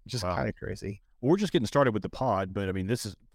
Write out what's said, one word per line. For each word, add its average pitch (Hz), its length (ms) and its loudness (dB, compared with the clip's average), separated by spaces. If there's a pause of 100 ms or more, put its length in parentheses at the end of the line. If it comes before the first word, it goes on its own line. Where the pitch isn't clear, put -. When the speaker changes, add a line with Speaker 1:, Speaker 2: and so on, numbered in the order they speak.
Speaker 1:
which - 80 -14
is 92 100 -4
Speaker 2:
Wow. 90 120 0
Speaker 1:
kinda 117 180 0
crazy. - 480 -8 (200)
Speaker 2:
We're 156 160 6
just 202 140 0
getting 131 140 2
started 135 280 4
with 104 100 -2
the 117 60 -4
pod, 98 440 0
but, 98 160 -2
I - 20 0
mean, 95 160 -2
this 120 180 -2
is, 98 100 -10 (200)